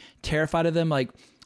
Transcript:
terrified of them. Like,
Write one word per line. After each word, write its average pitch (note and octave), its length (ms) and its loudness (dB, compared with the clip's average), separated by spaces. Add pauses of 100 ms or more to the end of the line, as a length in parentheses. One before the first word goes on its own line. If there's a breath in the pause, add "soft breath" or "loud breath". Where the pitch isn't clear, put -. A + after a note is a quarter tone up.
(240 soft breath)
terrified D#3+ 420 0
of E3 80 0
them. E3 160 0
Like, C3+ 220 0 (340 soft breath)